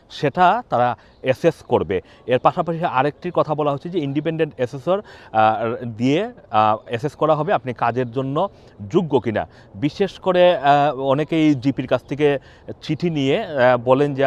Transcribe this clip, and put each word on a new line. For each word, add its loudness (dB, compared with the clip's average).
সেটা 0
তারা 0
অ্যাসেস 0
করবে। -2
এর 0
পাশাপাশি 0
আরেকটি -2
কথা 0
বলা -2
হচ্ছে -8
যে -4
ইন্ডিপেন্ডেন্ট -4
অ্যাসেসর, -4
আহ, 0
দিয়ে, 0
আহ, 4
অ্যাসেস -6
করা 2
হবে -2
আপনি -4
কাজের -2
জন্য -4
যোগ্য 0
কিনা। -2
বিশেষ -4
করে, 4
আহ, 2
অনেকেই 0
জিপির -2
কাছ 0
থেকে 0
চিঠি -4
নিয়ে, 0
আহ, 2
বলেন 2
যে 0